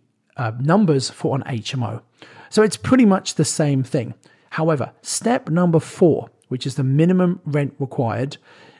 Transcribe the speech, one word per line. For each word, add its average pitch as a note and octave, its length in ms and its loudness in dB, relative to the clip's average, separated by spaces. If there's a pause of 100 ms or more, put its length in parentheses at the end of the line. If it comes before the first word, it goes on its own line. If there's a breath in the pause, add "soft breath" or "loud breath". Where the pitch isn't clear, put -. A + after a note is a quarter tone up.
(360)
uh, A2+ 240 -4
numbers D#3 480 2
for - 260 -4
an C3 120 -4
H - 280 -8
M B2+ 80 -4
O. A2 200 -8 (480 loud breath)
So G#3+ 120 4
it's A3 140 2
pretty B3+ 300 4
much F#3+ 300 0
the D#3+ 80 0
same C#3+ 380 0
thing. B2 320 -4 (360 soft breath)
However, D#3 500 -2
step - 480 -4
number E3 320 2
four, - 480 2 (200)
which B2+ 180 -6
is C3+ 80 -6
the C#3 100 -2
minimum F3 600 2
rent C#3+ 340 -4
required, C3 580 -4 (440 loud breath)